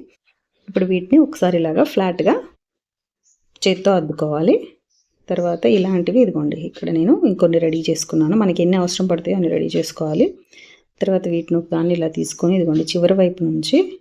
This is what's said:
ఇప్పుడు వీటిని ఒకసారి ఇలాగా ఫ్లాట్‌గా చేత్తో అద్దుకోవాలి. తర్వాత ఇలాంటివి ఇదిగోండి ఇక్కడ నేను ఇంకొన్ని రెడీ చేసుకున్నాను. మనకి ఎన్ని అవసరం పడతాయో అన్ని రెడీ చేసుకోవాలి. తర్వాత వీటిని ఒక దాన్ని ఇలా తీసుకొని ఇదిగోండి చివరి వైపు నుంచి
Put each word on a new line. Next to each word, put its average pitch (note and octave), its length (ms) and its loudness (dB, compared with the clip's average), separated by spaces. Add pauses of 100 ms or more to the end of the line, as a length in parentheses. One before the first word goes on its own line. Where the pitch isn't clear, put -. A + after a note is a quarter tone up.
(680)
ఇప్పుడు F#3 180 -2
వీటిని F#3 340 2
ఒకసారి F#3+ 380 2
ఇలాగా E3 280 0
ఫ్లాట్‌గా F#3 500 0 (1300)
చేత్తో F#3 320 2
అద్దుకోవాలి. D#3 640 0 (720)
తర్వాత F3 420 -2
ఇలాంటివి F#3+ 500 2
ఇదిగోండి D#3+ 440 0
ఇక్కడ E3+ 260 -10
నేను E3+ 240 2 (100)
ఇంకొన్ని F3 340 2
రెడీ E3 240 -2
చేసుకున్నాను. D#3+ 540 0
మనకి G3 240 2
ఎన్ని F3 160 2
అవసరం F3+ 300 -2
పడతాయో F3 300 -2
అన్ని E3+ 140 0
రెడీ E3 200 -2
చేసుకోవాలి. E3 560 -2 (760)
తర్వాత F#3+ 260 0
వీటిని E3+ 300 -2
ఒక E3+ 100 -4
దాన్ని E3+ 260 0
ఇలా E3 160 -2
తీసుకొని D#3+ 440 -2
ఇదిగోండి E3 300 0
చివరి F3 320 0
వైపు F3+ 280 0
నుంచి D#3+ 340 0 (240)